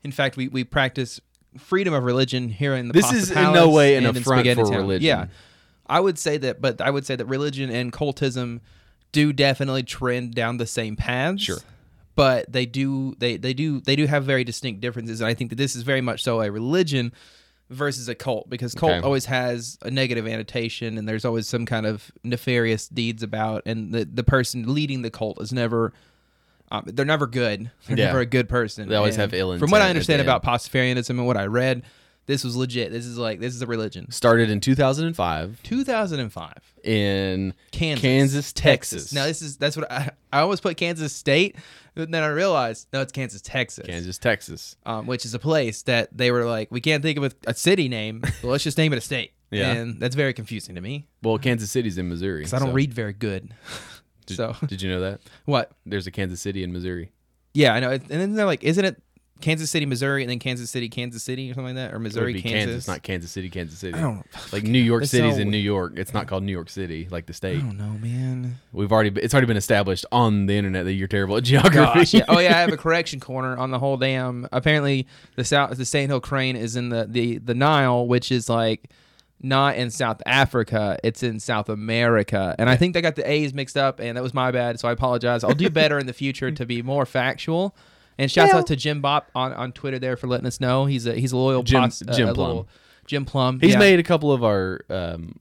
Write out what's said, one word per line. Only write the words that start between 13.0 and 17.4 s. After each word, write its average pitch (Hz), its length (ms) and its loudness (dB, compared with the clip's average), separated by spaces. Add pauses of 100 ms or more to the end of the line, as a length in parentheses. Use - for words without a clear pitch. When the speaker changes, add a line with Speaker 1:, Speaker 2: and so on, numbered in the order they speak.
Speaker 1:
they, 120 180 -2
they 127 180 -4
do, 143 260 -2
they 139 160 0
do 147 100 2
have 143 180 0
very 131 200 2
distinct 117 360 -8
differences, 113 400 -6
and 113 80 -2
I 117 60 0
think 120 160 -6
that 117 60 -8
this 135 200 -2
is 120 60 -10
very 131 180 0
much 123 220 -4
so 113 180 0
a 104 100 0
religion 127 640 0 (580)